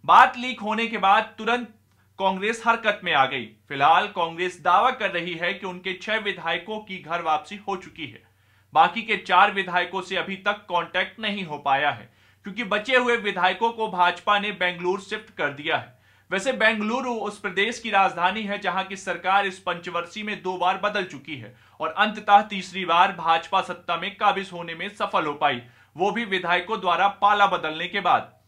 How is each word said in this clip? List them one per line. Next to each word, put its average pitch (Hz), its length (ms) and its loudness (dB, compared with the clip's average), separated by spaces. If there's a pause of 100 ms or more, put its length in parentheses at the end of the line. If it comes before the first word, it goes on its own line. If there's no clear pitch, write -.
बात 247 320 8
लीक 240 220 -6
होने 214 280 -2
के 226 100 -4
बाद 202 400 4
तुरंत 233 320 -2 (500)
कांग्रेस 196 480 -2
हरकत 226 360 0
में 170 100 0
आ 135 120 6
गई। 127 200 -6
फिलहाल 156 600 2
कांग्रेस 180 540 -4
दावा 202 300 4
कर 214 200 -4
रही 170 220 -4
है 175 200 -4
कि 196 120 -10
उनके 180 280 -8
छह 214 220 -4
विधायकों 180 640 -6
की 190 180 -14
घर 160 240 -6
वापसी 165 340 -2
हो 196 200 -6
चुकी 165 320 -14
है। - 260 -20 (400)
बाकी 180 280 4
के 220 160 -2
चार 196 340 6
विधायकों 180 500 -2
से 185 140 -8
अभी 185 200 -4
तक 196 160 -2
कांटेक्ट 180 680 -4
नहीं 202 260 -4
हो 147 120 -8
पाया 143 340 2
है, - 220 -14 (300)
क्योंकि 208 200 -8
बचे 208 340 0
हुए 240 200 2
विधायकों 190 540 0
को 220 160 -6
भाजपा 180 520 2
ने 208 120 -4
बेंगलुरु 180 500 -2
शिफ्ट - 360 -12
कर 147 120 -2
दिया 147 280 -2
है। - 220 -8 (320)
वैसे 190 220 0
बेंगलुरु 220 600 0
उस 202 260 -6
प्रदेश 202 400 -2
की 226 100 -8
राजधानी 196 540 2
है, 202 160 -6
जहां 190 240 -2
की 190 120 -10
सरकार 185 500 0
इस 190 140 -6
पंचवर्षीय 175 640 -6
में 208 200 -8
दो 185 140 -4
बार 180 200 0
बदल 202 260 -2
चुकी 151 320 -12
है 113 200 -16 (240)
और 156 100 -4
अंततः 208 520 4
तीसरी 190 440 -6
बार 175 260 6
भाजपा 170 500 0
सत्ता 175 360 -6
में 190 180 -8
काबिज 196 380 0
होने 170 220 -10
में 180 140 -8
सफल 196 360 -2
हो 147 80 -4
पाई, 143 280 0 (360)
वो 196 140 0
भी 226 140 -4
विधायकों 180 540 -2
द्वारा 180 280 2
पाला 202 400 4
बदलने 165 400 -4
के 202 120 -4
बाद। 160 340 2 (140)